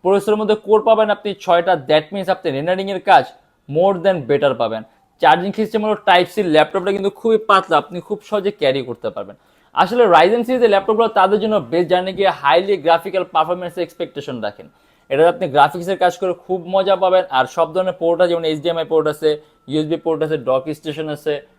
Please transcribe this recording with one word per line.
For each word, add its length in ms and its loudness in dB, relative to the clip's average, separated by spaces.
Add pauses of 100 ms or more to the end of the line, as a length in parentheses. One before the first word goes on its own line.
প্রসেসরের 380 0
মধ্যে 140 0 (100)
কোর 220 4
পাবেন 280 4
আপনি 140 -8 (140)
ছয়টা, 300 2 (160)
that 240 2
means 220 -8
আপনি 120 -8 (100)
রেন্ডারিংয়ের 520 -4
কাজ 140 6 (520)
more 200 2 (100)
than 120 2 (120)
better 240 2 (100)
পাবেন। 200 -6 (380)
চার্জিং 380 4
সিস্টেম 260 -2
হলো 100 0 (120)
Type 260 4
C, 20 -8 (200)
ল্যাপটপটা 400 0
কিন্তু 240 -2
খুবই 200 0 (100)
পাতলা, 340 2
আপনি 140 -12 (100)
খুব 100 -8 (120)
সহজে 300 -2
ক্যারি 300 0
করতে 260 -10
পারবেন। 200 -12 (480)
আসলে 200 2 (100)
Ryzen 340 6
সিরিজের 260 2
ল্যাপটপগুলো 340 2 (120)
তাদের 240 2
জন্য 120 -2 (160)
বেস্ট, 200 0
যারা 160 0
নাকি 160 -4 (180)
হাইলি 340 2 (100)
গ্রাফিক্যাল 380 0 (100)
পারফরম্যান্স 420 -4 (100)
এক্সপেকটেশন 500 -12 (100)
রাখেন। 220 -10 (440)
এটাতে 220 4
আপনি 120 -6 (100)
গ্রাফিক্সের 480 0
কাজ 180 2
করে 120 -2 (120)
খুব 140 -4 (140)
মজা 300 2
পাবেন। 200 2 (140)
আর 80 2 (100)
সব 200 0
ধরনের 260 -2
পোর্ট 220 0
আছে, 80 0
যেমন 200 -4
এইচডিএমআই 400 -4
পোর্ট 220 2
আছে, 160 0 (420)
ইউএসবি 340 -2
পোর্ট 200 -2
আছে, 120 -4 (120)
ডক 140 0 (160)
স্টেশন 360 -8
আছে 180 -6 (260)